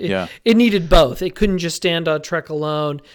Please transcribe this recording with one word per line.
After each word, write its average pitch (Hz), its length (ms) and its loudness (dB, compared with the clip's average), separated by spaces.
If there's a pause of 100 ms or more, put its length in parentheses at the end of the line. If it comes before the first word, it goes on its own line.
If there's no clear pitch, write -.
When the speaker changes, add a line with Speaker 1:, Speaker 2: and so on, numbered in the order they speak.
Speaker 1:
Yeah. 95 180 -2 (160)
Speaker 2:
it 226 140 4
needed 202 320 2
both. 151 320 4
It 180 140 -4
couldn't 196 240 0
just 170 160 -4
stand 170 320 -2
on 156 160 -2
Trek 160 260 -6
alone. 151 520 -4 (140)